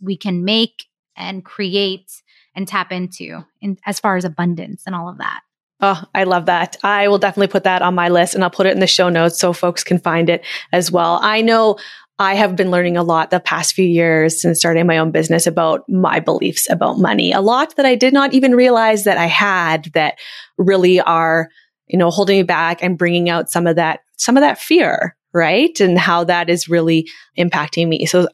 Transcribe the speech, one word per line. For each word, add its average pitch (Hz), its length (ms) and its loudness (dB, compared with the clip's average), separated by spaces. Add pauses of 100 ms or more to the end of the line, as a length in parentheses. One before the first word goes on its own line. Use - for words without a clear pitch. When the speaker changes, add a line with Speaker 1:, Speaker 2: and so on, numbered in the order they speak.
Speaker 1:
we 190 160 -6
can 180 280 -4
make 226 400 -2 (320)
and 185 280 -12
create 190 800 -6 (320)
and 190 120 -8
tap 185 260 -6
into 180 520 -12 (160)
in, 196 240 -8
as 202 160 -8
far 196 160 0
as 180 80 -2
abundance 175 640 -6
and 190 80 -10
all 170 140 -10
of 180 100 -18
that. - 220 -10 (400)
Speaker 2:
Oh, 190 220 0 (120)
I 196 100 0
love 175 220 0
that. 175 360 -2
I 202 260 0
will 202 100 2
definitely 190 340 -2
put 190 120 0
that 185 180 0
on 180 120 0
my 175 140 0
list, 175 260 2
and 190 80 -2
I'll 175 80 0
put 190 160 0
it 190 60 2
in 190 80 0
the 185 60 2
show 180 220 2
notes 165 300 0
so 180 140 0
folks 175 320 -4
can 180 140 0
find 165 300 0
it 165 160 0 (280)
as 170 180 0
well. 170 320 0
I 214 180 0
know 226 380 2 (400)
I 196 160 0
have 196 220 0
been 185 160 0
learning 175 240 0
a 170 80 0
lot 165 260 0
the 180 80 2
past 170 360 -4
few 190 120 2
years 165 560 2
since 170 160 0
starting 170 280 2
my 160 120 4
own 160 140 0
business 160 340 0
about 165 420 -2
my 185 300 0
beliefs - 500 -2
about - 300 -2
money, 180 340 0
a 190 80 0
lot 247 360 0
that 269 100 2
I 254 80 2
did 254 180 2
not 277 220 2
even 254 220 4
realize 226 480 4
that 202 140 0
I 170 80 0
had 170 580 -2 (100)
that 156 240 -2 (380)
really 185 440 4
are, 165 480 0 (380)
you - 100 -2
know, 175 140 4
holding 196 280 2
me 190 40 4
back 170 400 -2
and 180 160 -2
bringing 175 320 0
out 170 200 -4
some 170 180 0
of 160 80 0
that, 165 240 0 (160)
some - 200 2
of 277 40 6
that 240 180 2
fear, - 560 0 (180)
right? 185 460 2
And 180 180 4
how 175 280 0
that 175 260 0
is 175 180 -2
really 165 400 2 (300)
impacting 170 480 -2
me. 165 180 -2
So 180 300 2